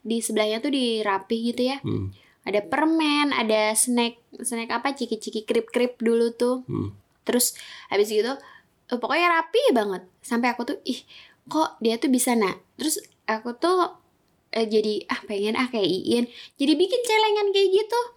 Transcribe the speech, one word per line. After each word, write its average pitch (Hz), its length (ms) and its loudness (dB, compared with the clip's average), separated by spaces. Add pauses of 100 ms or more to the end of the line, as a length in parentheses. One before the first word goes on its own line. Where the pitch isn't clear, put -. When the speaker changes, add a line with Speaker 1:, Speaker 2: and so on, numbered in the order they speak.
Speaker 1:
di 226 160 -2
sebelahnya 214 400 -2
tuh 285 80 -2
dirapih 226 680 -2 (100)
gitu 240 160 -2
ya. 269 160 -2
Speaker 2:
Mm. 104 320 -4 (320)
Speaker 1:
Ada 202 240 0
permen, 294 640 2
ada 214 400 2
snack, 233 480 0 (160)
snack 226 340 -6
apa, 247 220 -2
ciki-ciki, 220 560 -6
krip-krip 240 480 0
dulu 233 400 2
tuh. 254 320 0
Speaker 2:
Mm. 101 240 -4 (320)
Speaker 1:
Terus 240 320 0 (320)
habis 208 240 2
gitu, 233 240 0 (560)
eh, 240 80 -2
pokoknya 330 320 2
rapi 403 400 2
banget. 202 320 0 (160)
Sampai 240 320 0
aku 240 160 -6
tuh, 294 160 -4
"Ih, - 160 -6 (480)
kok - 320 -2
dia 226 160 2
tuh 262 160 2
bisa, 247 240 2
nak?" 190 240 0 (160)
Terus 311 240 -4 (240)
aku 220 320 -6
tuh, 359 400 0 (560)
eh, 220 160 0
jadi, 214 400 0
"Ah, 247 160 -4
pengen 208 320 -2
ah 254 100 0
kayak 214 220 0
Iin." 233 360 0 (300)
Jadi 285 220 2
bikin 381 240 2
celengan 427 500 2
kayak 392 220 4
gitu. 440 280 2 (160)